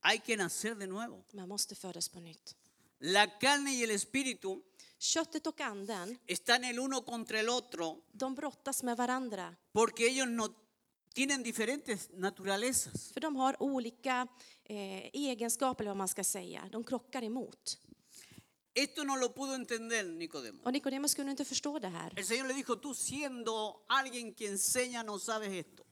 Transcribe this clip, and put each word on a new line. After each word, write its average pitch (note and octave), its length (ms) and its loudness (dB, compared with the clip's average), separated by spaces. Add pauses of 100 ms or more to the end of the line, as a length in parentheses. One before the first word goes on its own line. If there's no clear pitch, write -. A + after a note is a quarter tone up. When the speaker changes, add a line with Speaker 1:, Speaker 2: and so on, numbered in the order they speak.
Speaker 1:
Hay G#3+ 180 6
que A#3 180 0
nacer G#3 380 0
de G3 120 -10
nuevo. F#3+ 360 -6 (100)
Speaker 2:
Man F#3 160 -10
måste G3+ 260 -4
födas F3 340 -6
på F3+ 100 -14
nytt. E3 360 -16 (440)
Speaker 1:
La G3 280 6 (120)
carne C#4 360 6
y B3 80 2
el A3+ 80 2
espíritu G3+ 720 0 (380)
Speaker 2:
Köttet - 480 0
och - 140 -4
anden, G#3 560 -4 (100)
Speaker 1:
están A#3+ 360 4
el A#3+ 160 0
uno C4+ 260 0
contra A3+ 340 -2
el A3 100 4
otro E3+ 640 0
Speaker 2:
de C4 240 -2
brottas C#4 480 -4
med A#3+ 140 2
varandra. A#3+ 580 0 (180)
Speaker 1:
porque A3+ 340 6
ellos C4 200 4
no A#3 200 2 (680)
tienen C4+ 300 2
diferentes A3+ 720 0
naturalezas. G3 1000 0
Speaker 2:
För C4+ 80 -4
de D#4 140 0
har C4 280 4
olika, B3+ 640 0 (360)
eh, G3 500 -6
egenskaper, B3+ 680 0
eller G#3 80 0
vad G3 60 -2
man F#3+ 100 0
ska F#3+ 160 -2
säga. F#3 480 -4
De A3+ 120 -6
krockar B3 400 -4
emot. - 540 -6 (960)
Speaker 1:
Esto C#4+ 300 0
no C#4 120 2
lo B3 180 2
pudo C4+ 220 -2
entender A3+ 480 0
Nicodemo. D#3+ 600 -6
Speaker 2:
Och B3 100 2
Nikodemus C#4 420 2
kunde C#4 160 -4
inte C#4 140 -2
förstå C#4+ 340 -2
det G#3+ 80 -4
här. E3+ 300 -6
Speaker 1:
El G3 80 -4
Señor B3 220 0
le B3+ 60 0
dijo, B3+ 260 0
"Tú C#4+ 140 -6
siendo A3+ 920 -4
alguien A#3+ 480 0
que G#3+ 120 -6
enseña A#3+ 560 0
no G#3 160 -4
sabes G#3+ 300 -2 (160)
esto." - 260 -20